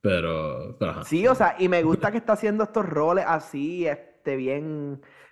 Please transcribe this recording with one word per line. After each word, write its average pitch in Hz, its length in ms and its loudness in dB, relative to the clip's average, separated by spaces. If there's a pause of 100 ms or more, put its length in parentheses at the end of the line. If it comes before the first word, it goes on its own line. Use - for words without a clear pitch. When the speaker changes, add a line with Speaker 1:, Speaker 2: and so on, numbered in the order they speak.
Speaker 1:
pero, 82 760 -2
pero 85 120 0
ajá. - 120 -8
Speaker 2:
Sí, 175 240 2
o 254 80 6
sea, 180 240 4
y 185 80 2
me 175 160 4
gusta 170 280 2
que 226 60 -4
está 220 160 2
haciendo 214 300 0
estos 214 240 -2
roles 165 400 2
así, 160 580 -2
este, - 520 -4
bien, 143 640 -6 (300)